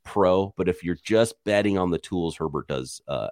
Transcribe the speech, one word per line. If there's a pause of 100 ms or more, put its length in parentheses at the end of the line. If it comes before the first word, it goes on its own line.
pro.
But
if
you're
just
betting
on
the
tools,
Herbert
does,
uh,